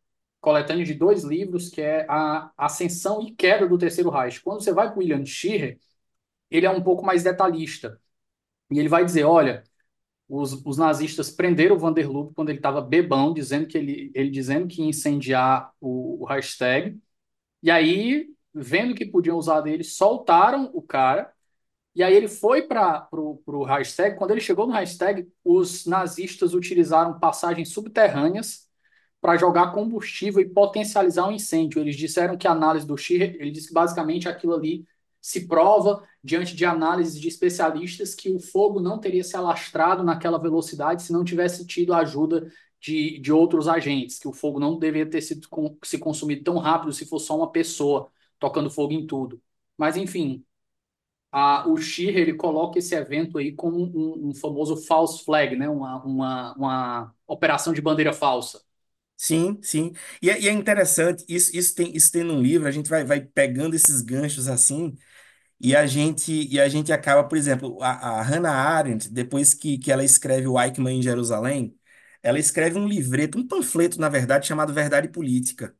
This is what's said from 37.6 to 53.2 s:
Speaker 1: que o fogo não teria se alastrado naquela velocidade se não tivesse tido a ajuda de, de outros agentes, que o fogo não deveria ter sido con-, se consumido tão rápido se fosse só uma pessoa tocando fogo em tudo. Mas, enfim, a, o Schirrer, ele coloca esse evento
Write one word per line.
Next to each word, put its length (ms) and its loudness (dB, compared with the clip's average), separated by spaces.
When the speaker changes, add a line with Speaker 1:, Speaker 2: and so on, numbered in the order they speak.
Speaker 1:
que 160 -8
o 100 -2
fogo 400 0
não 200 -2
teria 240 -2
se 120 -10
alastrado 680 0
naquela 340 0
velocidade 640 -2
se 100 -8
não 120 0
tivesse 420 -2
tido 280 -2
a 60 4
ajuda 480 -2
de, 400 -4
de 120 -2
outros 360 4
agentes, 520 -2
que 80 -10
o 60 -10
fogo 260 -6
não 180 0
deveria 320 -2
ter 120 -4
sido 280 -10
con-, 340 -6
se 140 -8
consumido 460 -6
tão 160 0
rápido 340 -2
se 140 -12
fosse 180 -8
só 120 -4
uma 140 -2
pessoa 600 -2
tocando 320 -2
fogo 240 -2
em 140 -4
tudo. 340 -8
Mas, 220 0
enfim, 480 -4
a, 360 4
o 100 4
Schirrer, 440 -2
ele 140 2
coloca 420 -2
esse 160 -2
evento 460 -4